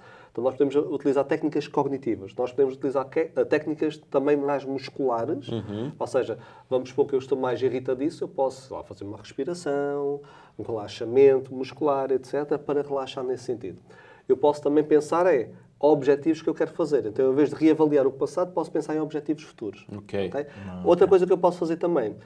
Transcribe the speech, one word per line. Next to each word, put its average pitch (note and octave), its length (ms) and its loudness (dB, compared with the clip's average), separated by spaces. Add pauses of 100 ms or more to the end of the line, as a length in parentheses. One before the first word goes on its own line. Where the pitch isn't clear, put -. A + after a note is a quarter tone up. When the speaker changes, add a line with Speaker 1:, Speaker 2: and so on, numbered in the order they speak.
(320)
Speaker 1:
Então A#2 120 -8
nós C3 120 0
podemos C#3 200 2
utilizar C#3+ 480 2
técnicas D3+ 440 -2
cognitivas, B2+ 680 -4
nós B2 160 -2
podemos C3+ 240 0
utilizar C3+ 300 -2
que-, D#3+ 300 -4
eh, B2+ 100 2
técnicas D3+ 520 -2 (140)
também D3 240 4
mais C#3 300 -2
musculares, C3 840 -4
Speaker 2:
Uhum. A2 500 -6
Speaker 1:
ou A#2 100 -6
seja, A2+ 300 -2 (320)
vamos B2+ 200 -2
supor C#3+ 180 0
que - 80 -2
eu C3 40 2
estou C3 180 -4
mais B2+ 240 -2
irritadiço, C3 640 -4
eu E3+ 40 -8
posso, C3+ 400 -4
sei F#2+ 100 -12
lá, - 60 -12
fazer G2 220 -16
uma G#2 120 -12
respiração, C#3+ 1000 -4 (400)
um G#2+ 40 -8
relaxamento B2+ 920 2
muscular, C3+ 560 -2
et C3 160 0
cetera, D3 320 -2
para D3 220 -2
relaxar C#3 420 -6
nesse B2+ 220 -6
sentido. F#2+ 360 -8 (460)
Eu B2+ 100 4
posso D3 240 2
também D3 220 2
pensar D#3 440 4
é, C#3 220 2 (280)
objetivos D3 640 4
que - 80 -2
eu D#3 60 0
quero D#3 160 -2
fazer. C#3+ 340 0
Então, C3 280 2
em - 20 0
vez C#3+ 140 4
de C#3+ 60 -8
reavaliar D3+ 520 4
o C3+ 40 0
passado, E3 420 -4
posso E3 180 -4
pensar D#3 240 -2
em D#3 60 -2
objetivos D3+ 420 -4
futuros. - 500 -12
Speaker 2:
Ok. G2+ 360 -4
Speaker 1:
Ok? C#3 160 -6 (200)
Speaker 3:
Ah, F#2 200 -10
Speaker 1:
Outra F3+ 180 6
Speaker 3:
ok. - 60 6
Speaker 1:
coisa F#3 180 6
que F#3+ 60 4
eu F3 40 2
posso F3 200 2
fazer E3 180 -2
também, C#3 400 0 (100)